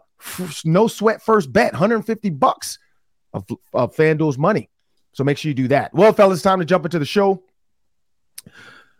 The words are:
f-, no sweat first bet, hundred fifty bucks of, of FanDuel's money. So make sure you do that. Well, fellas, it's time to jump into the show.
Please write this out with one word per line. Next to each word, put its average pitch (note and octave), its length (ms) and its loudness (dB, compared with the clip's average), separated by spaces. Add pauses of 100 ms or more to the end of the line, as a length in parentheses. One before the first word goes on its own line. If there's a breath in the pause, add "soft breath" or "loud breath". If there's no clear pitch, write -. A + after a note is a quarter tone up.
(180)
f-, - 460 -12
no F3+ 240 2
sweat G#3+ 340 -2
first G3 300 0
bet, A3+ 200 2
hundred G#3 320 0
fifty A3 240 -6
bucks - 520 -2 (520)
of, G#2 140 -10 (260)
of B2 220 -2
FanDuel's D#3 420 0
money. D#3+ 320 0 (440)
So - 100 -6
make C#3+ 160 0
sure D#3 100 -6
you D3 60 -4
do B2+ 140 -2
that. B2 260 0
Well, G3+ 180 6
fellas, F#3+ 260 4
it's - 40 -8
time F#3+ 160 2
to F3+ 60 -4
jump D#3+ 200 0
into E3+ 140 -4
the D3 60 -2
show. G3 400 0 (1600 soft breath)